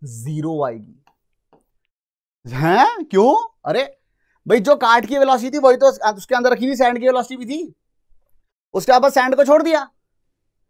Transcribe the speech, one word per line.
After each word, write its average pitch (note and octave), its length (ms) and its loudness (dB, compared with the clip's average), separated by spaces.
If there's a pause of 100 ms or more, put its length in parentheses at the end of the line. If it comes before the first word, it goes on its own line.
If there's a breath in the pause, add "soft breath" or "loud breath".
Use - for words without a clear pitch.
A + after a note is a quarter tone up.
ज़ीरो D3+ 580 -8
आएगी। A#2 400 -12 (1400)
हैं? F#3 600 0
क्यों? A3 280 2 (320)
अरे A#3 180 -2 (640)
भाई, A#3 140 2
जो C#4 180 2
काट A#3 280 2
की C4+ 120 -6
वेलोसिटी C4 400 0
थी - 20 -6
वही B3+ 180 4
तो C4+ 100 4
उस-, C4 200 -2
उसके G#3 280 -4
अंदर B3 160 0
रखी A#3 140 -2
हुई C4+ 120 -4
सैंड A#3+ 220 0
की A#3+ 60 -6
वेलोसिटी B3+ 320 -2
भी B3+ 100 -14
थी, C#4+ 260 -10 (1000)
उसके B3 260 4
बाद C4 140 2
सैंड B3+ 220 0
को C#4 100 4
छोड़ D4+ 180 4
दिया, D#4 240 -2 (840)